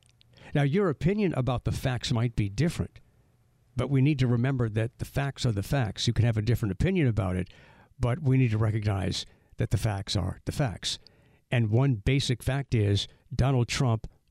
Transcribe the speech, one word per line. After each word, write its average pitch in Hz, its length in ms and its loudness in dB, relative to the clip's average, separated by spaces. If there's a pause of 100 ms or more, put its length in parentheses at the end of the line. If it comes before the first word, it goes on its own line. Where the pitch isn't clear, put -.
(540)
Now, 143 80 4
your 175 260 2
opinion 175 480 0
about 123 280 -2
the 110 60 -2
facts 123 400 -4
might 120 240 0
be 104 140 0
different, 113 500 -4 (760)
but 127 160 -2
we 139 100 4
need 143 160 4
to 127 100 2
remember 120 420 2
that 110 280 -4
the - 80 -8
facts - 400 -6
are 127 60 2
the 101 100 -2
facts. 120 460 -2
You 117 60 2
can 107 120 4
have 117 120 2
a 107 40 0
different 107 300 0
opinion 175 360 2
about 104 280 0
it, 90 120 -2 (520)
but 127 240 -2
we 131 160 4
need 127 100 4
to 107 80 0
recognize 104 680 0 (340)
that 113 120 -2
the - 80 0
facts 98 380 -4
are 92 300 -2
the - 60 -6
facts. - 460 -4 (540)
And 117 180 2
one 127 240 4
basic 127 480 -2
fact 135 320 -4
is 101 340 2 (280)
Donald 123 320 2
Trump 117 400 0 (240)